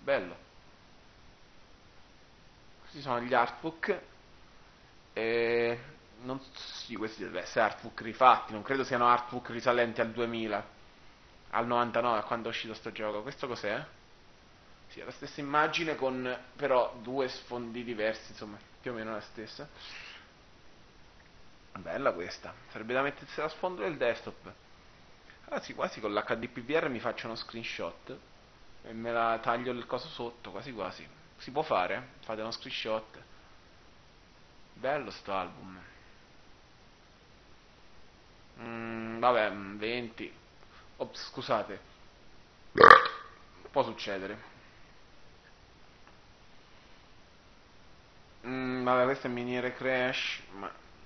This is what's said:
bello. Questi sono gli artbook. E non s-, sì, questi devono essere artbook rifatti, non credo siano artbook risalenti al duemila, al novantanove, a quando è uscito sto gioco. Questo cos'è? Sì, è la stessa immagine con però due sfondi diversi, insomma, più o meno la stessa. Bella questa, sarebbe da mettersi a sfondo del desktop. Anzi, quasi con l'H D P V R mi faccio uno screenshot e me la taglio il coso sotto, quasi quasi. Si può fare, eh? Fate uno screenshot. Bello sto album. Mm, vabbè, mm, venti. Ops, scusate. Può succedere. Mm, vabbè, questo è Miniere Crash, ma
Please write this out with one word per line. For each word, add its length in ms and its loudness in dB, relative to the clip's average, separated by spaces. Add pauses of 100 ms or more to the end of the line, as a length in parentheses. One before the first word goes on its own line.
bello. 340 0 (2500)
Questi 180 -16
sono 220 0
gli 120 0
artbook. 680 0 (1120)
E 680 2 (400)
non 200 -6
s-, 440 -14
sì, 100 -10
questi 280 -6
devono 180 -4
essere 240 2
artbook 380 -4
rifatti, 500 8
non 100 -6
credo 220 0
siano 240 4
artbook 400 2
risalenti 540 2
al 80 -2
duemila, 520 -2 (880)
al 160 2
novantanove, 520 2
a 40 0
quando 260 -4
è 20 -4
uscito 240 -6
sto 180 -10
gioco. 300 -4
Questo 240 -8
cos'è? 360 -2 (1040)
Sì, 120 -18
è 40 -14
la 60 -12
stessa 300 -12
immagine 560 2
con 420 -2 (160)
però 460 4
due 280 0
sfondi 540 -8
diversi, 500 -2
insomma, 260 -12 (220)
più 120 -6
o 20 -6
meno 180 -6
la 80 -6
stessa. 460 -12 (2000)
Bella 340 0
questa, 400 -8 (160)
sarebbe 240 -8
da 100 2
mettersi 380 -4
a 80 0
sfondo 340 -4
del 140 -2
desktop. 560 -2 (960)
Anzi, 260 -6
quasi 260 -2
con 120 -2
l'H 240 2
D 120 -4
P 120 -12
V 100 -6
R 180 2
mi 120 -4
faccio 260 -4
uno 100 -6
screenshot 840 -8 (640)
e 100 -14
me 200 -4
la 280 4
taglio 320 0
il 140 -8
coso 220 -6
sotto, 420 -10
quasi 220 -10
quasi. 360 -8 (300)
Si 120 -14
può 120 0
fare, 320 2
eh? 80 -4 (220)
Fate 160 -6
uno 100 -4
screenshot. 720 -6 (1500)
Bello 380 -2
sto 220 -8
album. 480 -6 (2750)
Mm, 580 -6
vabbè, 320 4
mm, 280 -8
venti. 540 -6 (640)
Ops, 340 -8
scusate. 500 -2 (1900)
Può 120 4
succedere. 720 -6 (4000)
Mm, 380 -2
vabbè, 200 6
questo 240 2
è 20 -2
Miniere 440 -2
Crash, 680 0 (100)
ma 180 -8 (360)